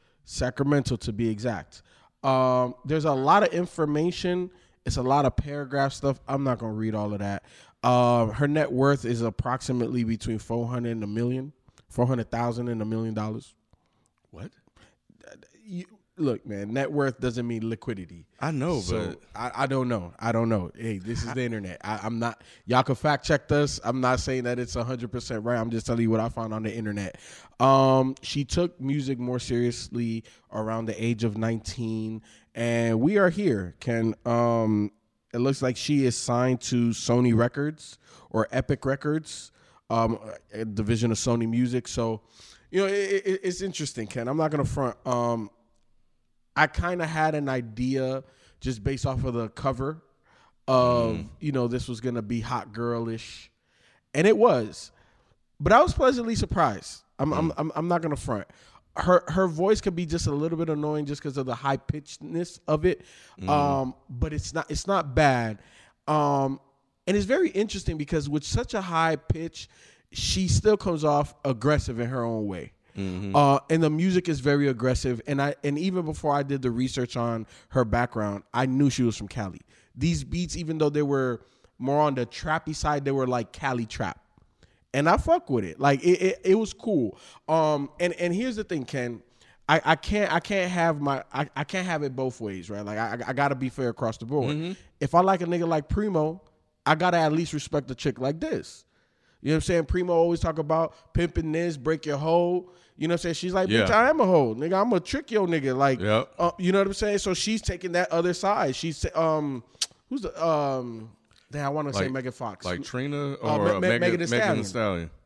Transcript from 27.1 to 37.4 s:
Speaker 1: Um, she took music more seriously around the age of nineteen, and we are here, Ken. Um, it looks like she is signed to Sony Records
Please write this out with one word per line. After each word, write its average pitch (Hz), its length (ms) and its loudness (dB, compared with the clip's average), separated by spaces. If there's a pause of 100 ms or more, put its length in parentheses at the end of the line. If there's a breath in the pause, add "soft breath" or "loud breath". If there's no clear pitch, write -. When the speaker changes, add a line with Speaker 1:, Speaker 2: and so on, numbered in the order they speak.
Speaker 1:
Um, 135 600 6
she - 220 -4
took 175 380 -2
music 135 380 -2
more 123 200 -4
seriously 120 840 -2 (260 soft breath)
around 110 360 -4
the 101 140 -6
age 117 220 0
of 107 140 0
nineteen, 110 840 -4 (340 soft breath)
and 117 440 2
we 180 180 4
are 190 120 6
here, 156 500 0
Ken. 113 360 0 (100)
Um, 117 680 2 (400)
it 120 60 -4
looks 135 240 0
like 127 160 0
she 143 280 2
is 120 120 2
signed 127 440 0
to 120 280 2
Sony 120 480 2
Records 143 640 -2 (320 loud breath)